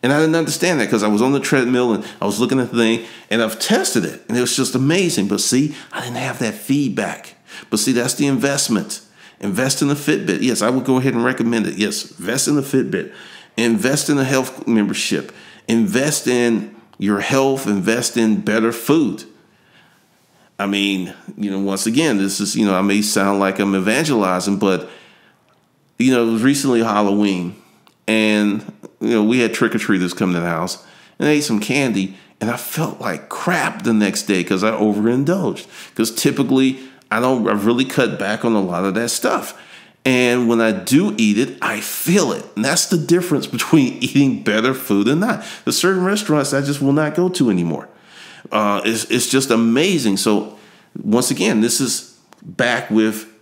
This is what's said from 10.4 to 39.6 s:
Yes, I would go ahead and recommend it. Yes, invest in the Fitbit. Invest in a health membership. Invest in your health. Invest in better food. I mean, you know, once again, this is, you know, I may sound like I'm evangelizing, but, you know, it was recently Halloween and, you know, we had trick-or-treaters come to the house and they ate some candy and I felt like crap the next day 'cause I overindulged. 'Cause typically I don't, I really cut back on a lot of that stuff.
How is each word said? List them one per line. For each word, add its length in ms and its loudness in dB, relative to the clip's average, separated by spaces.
Yes, 200 0
I 80 2
would 160 0
go 120 2
ahead 160 0
and 100 0
recommend 440 0
it. 100 -6
Yes, 420 -4
invest 280 -4
in 80 2
the 60 0
Fitbit. 500 -2
Invest 540 0
in 100 2
a 40 2
health 440 -2
membership. 640 0
Invest 600 0
in 480 0
your 200 0
health. 480 0
Invest 500 0
in 240 2
better 300 0
food. 520 0
I 60 -2
mean, 480 -2
you 140 -4
know, 80 -2
once 260 -2
again, 320 2
this 220 -2
is, 160 -4
you 100 2
know, 100 2
I 60 2
may 220 2
sound 360 0
like 200 0
I'm 160 0
evangelizing, 840 0
but, 320 0
you 120 4
know, 160 4
it 40 0
was 100 0
recently 400 2
Halloween 720 2
and, 560 2
you 100 -2
know, 140 4
we 160 2
had 140 0
trick-or-treaters 640 0
come 180 0
to 60 0
the 80 -4
house 360 -6
and 80 0
they 100 4
ate 60 0
some 160 0
candy 580 -2
and 80 -2
I 80 -4
felt 420 -6
like 300 -8
crap 540 -4
the 100 2
next 300 2
day 200 0
'cause 200 0
I 80 2
overindulged. 960 0
'Cause 160 -2
typically 720 0
I 80 0
don't, 280 0
I 60 2
really 320 2
cut 320 0
back 260 -4
on 100 2
a 80 2
lot 220 -2
of 120 0
that 160 -2
stuff. 420 -4